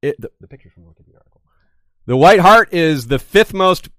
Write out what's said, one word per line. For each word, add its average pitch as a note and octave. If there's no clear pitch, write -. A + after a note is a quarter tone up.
it, -
the, -
the F#2+
picture -
from, F2
look E2
at -
the -
article. -
The A#2+
White F3+
Hart G3+
is D#3
the C3+
fifth -
most F#3